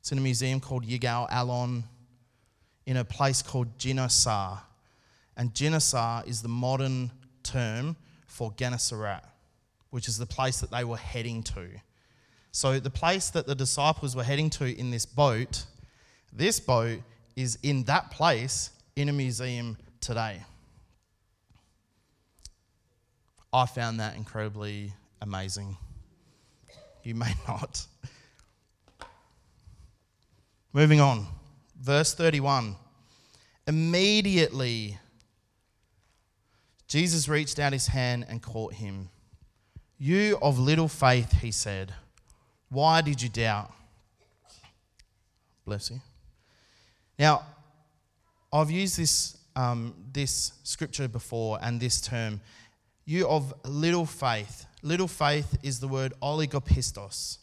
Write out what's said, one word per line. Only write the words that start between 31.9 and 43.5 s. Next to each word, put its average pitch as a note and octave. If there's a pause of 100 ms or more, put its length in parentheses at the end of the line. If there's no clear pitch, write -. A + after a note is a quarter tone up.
thirty-one. C#3 (880)
Immediately, D#3+ (1900)
Jesus D#3+
reached D3+
out C#3+
his C3+
hand B2
and A2+
caught A2+
him. G2 (880)
"You F#3+
of C3+
little D#3
faith," B2+
he A#2
said, F#2+ (760)
"why D#3+
did D3
you A#2+
doubt?" A2 (1900)